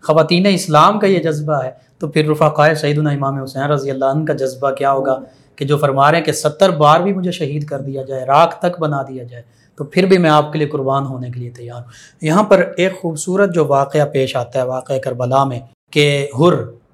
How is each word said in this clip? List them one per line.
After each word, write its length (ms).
خواتین 440
اسلام 520
کا 80
یہ 160
جذبہ 320
ہے، 160
تو 100
پھر 200
رفقائے 460
سیدنا 360
امام 320
حسین 200
رضی 280
اللہ 140
عنہ 200
کا 80
جذبہ 380
کیا 220
ہوگا 280
کہ 80
جو 120
فرما 340
رہے 80
ہیں 60
کہ 80
"ستر 380
بار 300
بھی 120
مجھے 200
شہید 320
کر 160
دیا 220
جائے، 240
راکھ 340
تک 200
بنا 220
دیا 220
جائے، 180
تو 80
پھر 220
بھی 120
میں 120
آپ 220
کے 60
لیے 100
قربان 360
ہونے 260
کے 100
لیے 100
تیار 300
ہوں۔" 100
یہاں 220
پر 340
ایک 260
خوبصورت 520
جو 120
واقعہ 400
پیش 300
آتا 220
ہے، 60
واقعہ 340
کربلا 460
میں، 160
کہ 360
حر 140